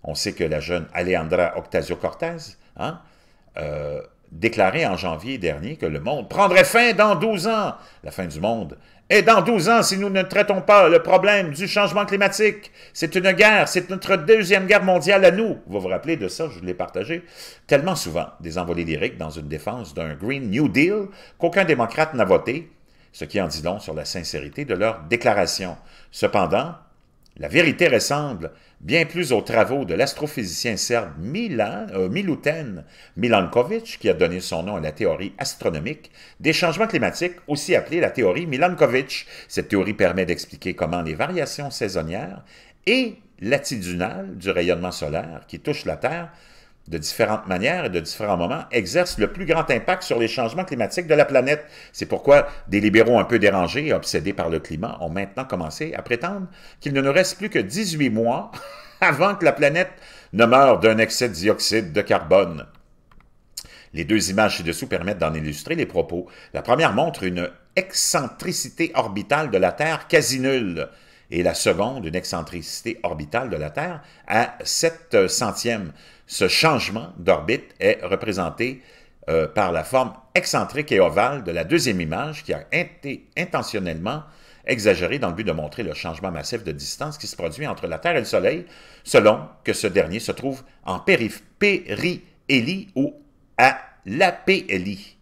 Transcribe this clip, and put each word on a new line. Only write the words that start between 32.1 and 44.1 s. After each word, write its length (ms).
Milankovic, 840
qui 80
a 60
donné 260
son 220
nom 140
à 40
la 120
théorie 460
astronomique 720
des 140
changements 320
climatiques, 500
aussi 300
appelée 240
la 100
théorie 360
Milankovic. 800
Cette 200
théorie 260
permet 320
d'expliquer 480
comment 280
les 120
variations 560
saisonnières 720
et 300
latitudinales 960